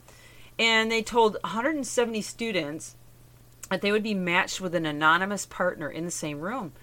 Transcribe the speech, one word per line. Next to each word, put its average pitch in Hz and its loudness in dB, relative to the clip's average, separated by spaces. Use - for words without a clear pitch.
and 226 4
they 226 0
told 220 4
a 170 -2
hundred 233 0
and 277 -4
seventy 226 0
students 165 -4
that 185 0
they 202 2
would 214 2
be 214 -2
matched 180 0
with 185 -4
an 165 0
anonymous 165 4
partner 170 -2
in 160 -8
the 175 -6
same 147 -6
room. 190 -8